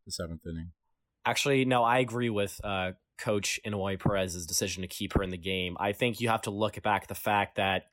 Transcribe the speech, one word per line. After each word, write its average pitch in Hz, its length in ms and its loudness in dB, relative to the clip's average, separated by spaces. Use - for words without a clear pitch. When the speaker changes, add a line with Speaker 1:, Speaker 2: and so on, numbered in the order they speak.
Speaker 1:
the 92 80 -12
seventh 82 340 -8
inning? 82 240 -6
Speaker 2:
Actually, 131 380 2
no, 127 180 4
I 117 160 6
agree 120 320 0
with, 101 320 -2
uh, 95 300 -2
Coach 104 500 0
Inouye 98 320 -2
Perez's 92 480 0
decision 90 360 -2
to 87 60 -6
keep - 260 -6
her 98 80 4
in 95 80 -2
the 90 60 -6
game. 90 440 -2
I 101 120 2
think 113 280 -2
you 117 80 0
have 113 140 2
to 113 80 -4
look 104 320 -2
back 101 200 2
at - 60 -18
the 101 60 -6
fact 101 420 0
that 95 360 0